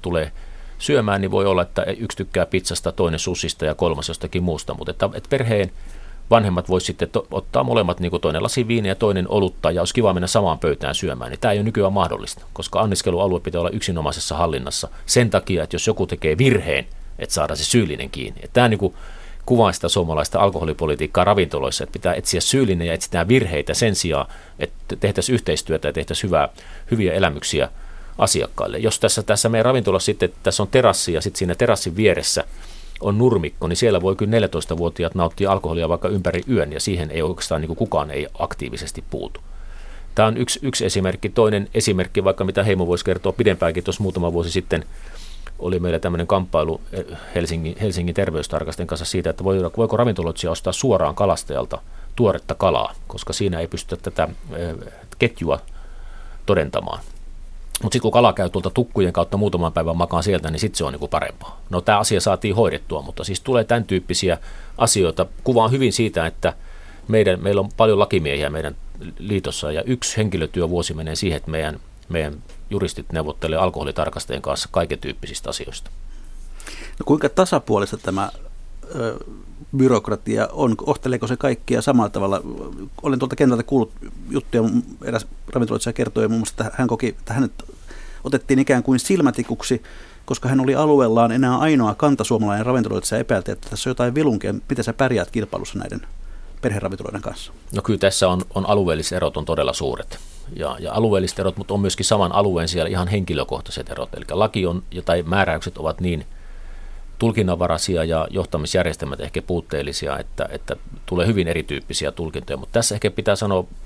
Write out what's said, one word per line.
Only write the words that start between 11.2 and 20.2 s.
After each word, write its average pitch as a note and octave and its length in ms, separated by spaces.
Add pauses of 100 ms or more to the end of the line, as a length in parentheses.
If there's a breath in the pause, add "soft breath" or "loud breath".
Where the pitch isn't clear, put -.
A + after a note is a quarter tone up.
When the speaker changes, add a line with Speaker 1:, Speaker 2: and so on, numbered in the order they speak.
Speaker 1:
Niin - 80
tämä A2+ 120
ei G2+ 60
ole G#2 60
nykyään G#2 300
mahdollista, - 600
koska - 280
anniskelualue F#2 580
pitää E2+ 220
olla F2 80
yksinomaisessa D#2 640
hallinnassa D2 520 (180 loud breath)
sen A#2+ 240
takia, F2+ 340
että E2+ 120
jos - 120
joku G2 200
tekee D#2+ 300
virheen, E2+ 480 (340)
että - 160
saadaan D2 220
se D2+ 60
syyllinen F2+ 460
kiinni. - 340
Että - 100
tämä, B2 140
niin A2 100
kuin, F#2+ 160 (520 loud breath)
kuvaa A2+ 260
sitä - 180
suomalaista D#2+ 500